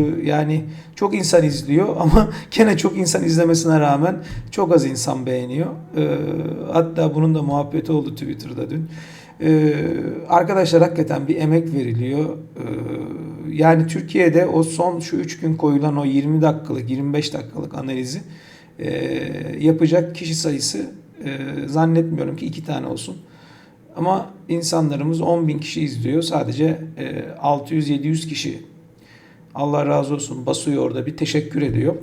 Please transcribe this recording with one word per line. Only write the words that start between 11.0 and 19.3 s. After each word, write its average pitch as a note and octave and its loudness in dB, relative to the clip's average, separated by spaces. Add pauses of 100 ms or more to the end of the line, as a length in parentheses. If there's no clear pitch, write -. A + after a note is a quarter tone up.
bir F3+ 2
emek D#3+ 2
veriliyor. C3+ -2
E, - -14 (840)
yani D#3+ 6
Türkiye'de F3 4
o D#3+ 4
son E3+ -2
şu - -4
üç E3+ -4
gün D#3+ 0
koyulan D3 2
o C#3+ 0
yirmi C#3+ 2
dakikalık, D3+ 0
yirmi C#3 -2
beş - -2
dakikalık - -10
analizi, C3+ -6 (580)
e, - -6 (680)